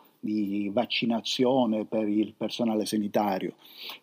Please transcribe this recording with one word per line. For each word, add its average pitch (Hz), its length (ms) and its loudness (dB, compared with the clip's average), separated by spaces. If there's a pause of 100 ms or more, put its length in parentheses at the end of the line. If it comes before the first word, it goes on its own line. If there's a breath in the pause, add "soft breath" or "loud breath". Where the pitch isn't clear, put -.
(200 soft breath)
di 104 520 -2
vaccinazione 117 1120 2
per 110 240 -2
il 107 280 0
personale 110 500 0
sanitario, 104 680 0 (480 loud breath)